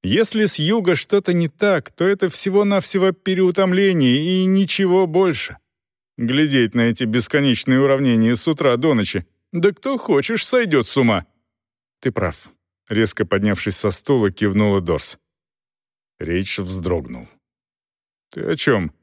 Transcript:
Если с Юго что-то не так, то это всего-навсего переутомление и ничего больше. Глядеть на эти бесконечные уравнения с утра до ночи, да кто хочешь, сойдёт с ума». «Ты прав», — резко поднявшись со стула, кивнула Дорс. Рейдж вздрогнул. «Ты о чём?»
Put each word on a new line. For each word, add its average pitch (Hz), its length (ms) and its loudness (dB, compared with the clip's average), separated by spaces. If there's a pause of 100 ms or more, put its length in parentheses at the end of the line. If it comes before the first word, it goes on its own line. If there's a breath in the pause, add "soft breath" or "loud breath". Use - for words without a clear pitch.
Если 214 440 0
с - 120 -4
Юго 180 360 0
что-то 196 360 -2
не 170 160 0
так, 190 440 -2
то 170 140 -4
это 196 220 0
всего-навсего 190 840 0
переутомление 180 1040 2
и 185 280 0
ничего 190 640 2
больше. 170 500 0 (600)
Глядеть 127 580 0
на 120 60 2
эти 117 220 0
бесконечные 127 760 0
уравнения 127 560 2
с - 120 -4
утра 147 300 2
до 147 160 2
ночи, 101 320 -2 (260)
да 175 200 2
кто 269 260 -4
хочешь, 220 480 -2
сойдёт 175 420 0
с - 100 -4
ума». 110 280 2 (760)
«Ты - 120 -4
прав», — 92 240 -4 (540)
резко 107 360 -2
поднявшись 98 520 -2
со 101 140 -2
стула, 110 400 0
кивнула 101 500 0
Дорс. 82 360 -4 (1040)
Рейдж 92 420 -4
вздрогнул. 87 680 -6 (1000)
«Ты 85 140 -10
о 156 120 -2
чём?» 104 360 0 (120)